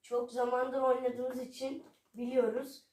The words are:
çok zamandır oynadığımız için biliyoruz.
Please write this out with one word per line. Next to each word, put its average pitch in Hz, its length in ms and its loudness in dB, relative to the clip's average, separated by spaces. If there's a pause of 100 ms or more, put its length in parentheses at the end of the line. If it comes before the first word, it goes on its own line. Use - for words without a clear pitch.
çok 240 300 -4
zamandır 254 500 0
oynadığımız 254 600 2
için 262 420 -6 (300)
biliyoruz. 247 800 0